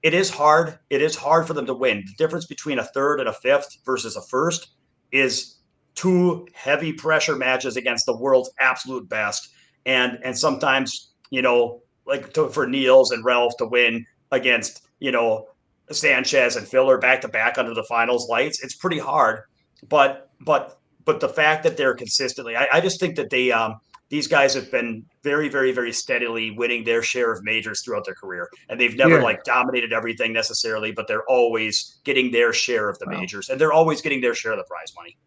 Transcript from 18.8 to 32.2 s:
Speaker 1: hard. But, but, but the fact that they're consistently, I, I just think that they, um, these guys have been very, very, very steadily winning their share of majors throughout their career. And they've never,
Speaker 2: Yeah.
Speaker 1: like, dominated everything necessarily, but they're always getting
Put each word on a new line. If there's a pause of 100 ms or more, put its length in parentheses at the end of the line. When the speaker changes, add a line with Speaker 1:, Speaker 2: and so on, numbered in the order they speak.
Speaker 1:
hard. (500)
But, (100)
but, (240)
but
the
fact
that
they're
consistently,
I,
I
just
think
that
they,
um, (280)
these
guys
have
been (180)
very,
very,
very
steadily
winning
their
share
of
majors
throughout
their
career. (200)
And
they've
never,
Speaker 2:
Yeah.
Speaker 1:
like,
dominated
everything
necessarily,
but
they're
always
getting